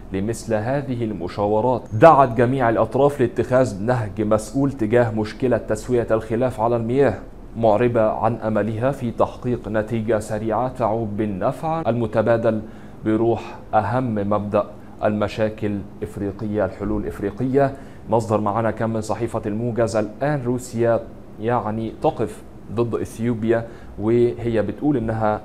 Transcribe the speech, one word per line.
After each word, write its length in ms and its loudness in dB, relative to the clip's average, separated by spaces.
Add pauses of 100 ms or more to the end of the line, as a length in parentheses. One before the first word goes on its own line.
(140)
لمثل 400 -2
هذه 500 -2
المشاورات. 800 0 (120)
دعت 440 8
جميع 320 2
الأطراف 520 2
لاتخاذ 640 2
نهج 380 0
مسؤول 500 0
تجاه 400 2
مشكلة 460 0
تسوية 540 -2
الخلاف 500 0
على 140 2
المياه، 380 2 (440)
معربة 440 4
عن 340 2
أملها 560 0
في 200 -4
تحقيق 560 -2
نتيجة 520 0
سريعة 480 -2
تعود 500 -2
بالنفع 720 -2
المتبادل 720 2 (440)
بروح 500 2 (180)
أهم 420 0 (140)
مبدأ 360 0 (380)
المشاكل 720 0 (260)
إفريقية، 600 -4
الحلول 420 -2
إفريقية. 680 0 (360)
مصدر 320 2
معنا 300 0
كان 180 -2
من 120 -2
صحيفة 440 -4
الموجز. 500 0
الآن 480 -2
روسيا 560 0 (420)
يعني 600 -2
تقف 420 -2 (300)
ضد 220 0
إثيوبيا، 720 0 (320)
وهي 640 2
بتقول 360 0
إنها 480 0